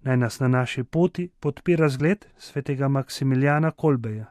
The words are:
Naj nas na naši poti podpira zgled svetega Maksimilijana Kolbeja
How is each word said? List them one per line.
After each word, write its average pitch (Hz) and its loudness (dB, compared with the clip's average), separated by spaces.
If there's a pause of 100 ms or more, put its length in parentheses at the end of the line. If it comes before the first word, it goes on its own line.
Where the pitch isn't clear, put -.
Naj 127 0
nas 123 -2
na 131 0
naši 127 0
poti 175 -2 (100)
podpira 160 0
zgled 147 0 (120)
svetega 139 -4
Maksimilijana 139 0
Kolbeja 113 -2